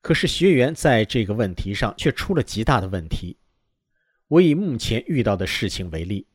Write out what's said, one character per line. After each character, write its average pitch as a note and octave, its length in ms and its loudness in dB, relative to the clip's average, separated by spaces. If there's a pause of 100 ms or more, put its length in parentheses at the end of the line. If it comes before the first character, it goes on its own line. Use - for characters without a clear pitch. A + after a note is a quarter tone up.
可 - 140 0
是 - 100 -2
学 F3 280 2
员 C3 200 4
在 A#2+ 320 2
这 A#2 180 -2
个 F#2+ 80 -4
问 G#2 220 -2
题 G2 220 -4
上 G#2 200 -2
却 - 160 0
出 - 220 -4
了 D#3+ 80 2
极 G#2+ 220 -4
大 A#2+ 180 2
的 F#2+ 60 -6
问 F#2 200 -4
题。 - 300 -6 (920)
我 D#3+ 120 8
以 D#3+ 140 6
目 F3 200 -2
前 A2+ 300 -2
遇 C#3+ 160 0
到 G2+ 140 2
的 F#2 100 -4
事 F#2+ 240 -4
情 F2+ 220 -8
为 D#2+ 120 -6
例 F#2+ 320 -6